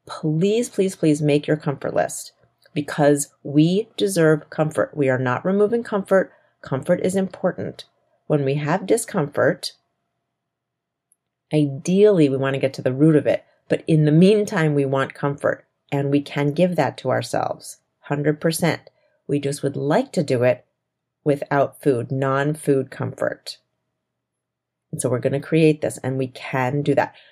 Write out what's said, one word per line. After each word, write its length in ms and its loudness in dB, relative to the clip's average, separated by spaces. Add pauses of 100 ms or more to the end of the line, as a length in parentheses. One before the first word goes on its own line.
please, 640 -2
please, 300 -4
please 240 2
make 260 2
your 80 0
comfort 380 -6
list, 400 -4 (400)
because 580 0 (120)
we 440 2 (100)
deserve 520 2
comfort. 480 -2
We 100 0
are 120 0
not 260 -2
removing 380 0
comfort. 500 -2 (280)
Comfort 400 -2
is 140 -2
important. 680 -6 (400)
When 180 0
we 120 0
have 320 -2
discomfort, 880 0 (1800)
ideally 760 4
we 80 0
want 180 0
to 40 -4
get 140 0
to 80 -12
the 100 0
root 240 4
of 120 2
it. 180 0 (240)
But 160 -2
in 200 4
the 60 4
meantime, 640 4
we 120 2
want 280 -2
comfort, 540 -4 (240)
and 180 -2
we 100 2
can 320 -2
give 240 0
that 220 -2
to 140 -4
ourselves, 680 -6 (220)
hundred 420 -2
percent. 480 -2 (380)
We 120 -2
just 220 -6
would 140 -4
like 380 -2
to 100 0
do 180 0
it 240 2 (580)
without 560 -2
food, 320 0
non-food 800 -2
comfort. 680 -8 (1300)
And 80 -8
so 120 -2
we're 80 0
gonna 200 -2
create 420 2
this, 180 -6
and 180 -4
we 120 -4
can 520 -4
do 140 0
that. 180 0 (180)